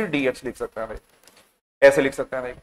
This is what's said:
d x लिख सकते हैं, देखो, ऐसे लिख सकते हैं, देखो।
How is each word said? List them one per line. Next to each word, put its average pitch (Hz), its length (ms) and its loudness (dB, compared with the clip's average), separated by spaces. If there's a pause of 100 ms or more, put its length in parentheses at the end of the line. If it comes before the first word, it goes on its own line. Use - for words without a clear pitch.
(100)
d 147 160 -2
x 127 180 -4
लिख 120 120 -8
सकते 113 240 -10
हैं, 110 80 -8
देखो, 107 120 -12 (840)
ऐसे 139 200 8
लिख 135 120 0
सकते 131 220 -8
हैं, 127 80 -8
देखो। 123 180 -14